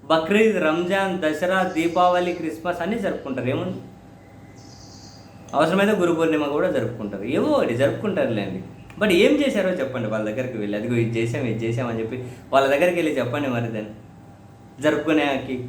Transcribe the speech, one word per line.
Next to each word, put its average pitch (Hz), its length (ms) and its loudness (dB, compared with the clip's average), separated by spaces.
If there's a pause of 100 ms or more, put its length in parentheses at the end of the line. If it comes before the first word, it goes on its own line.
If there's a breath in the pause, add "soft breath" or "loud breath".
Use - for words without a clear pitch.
బక్రీద్, 190 540 4 (100)
రంజాన్, 180 460 0 (120)
దసరా, 185 340 0 (160)
దీపావళి, 180 640 2
క్రిస్మస్ 160 460 -4
అన్నీ 214 200 -2
జరుపుకుంటారు. 127 500 -4
ఏముంది, 180 240 -4 (1800)
అవసరమైతే 190 440 4
గురు 170 160 4
పూర్ణిమ 156 300 2 (100)
కూడా 170 220 0
జరుపుకుంటారు, 104 440 -6 (140)
ఏవో 277 220 2
ఒకటి 120 240 0
జరుపుకుంటారులేండి. 117 800 -2 (380)
But 208 120 2 (120)
ఏం 285 180 6
చేశారో 202 380 0
చెప్పండి 120 300 -4
వాళ్ళ 107 200 -2
దగ్గరికి 113 280 -6
వెళ్ళి, 104 200 -4
అదిగో 117 180 -2 (100)
ఇది 113 140 -2
చేసాం, 120 240 -2 (100)
ఇది 104 120 -4
చేసాం 120 260 -2
అని 113 100 -4
చెప్పి 113 160 -6 (360 loud breath)
వాళ్ళ 135 200 6
దగ్గరికి 175 260 4
వెళ్ళి 156 200 2
చెప్పండి. 135 360 -2
మరి 117 200 -2
దాన్ని 107 180 -8 (920)
జరుపుకునేకి 143 720 0 (140)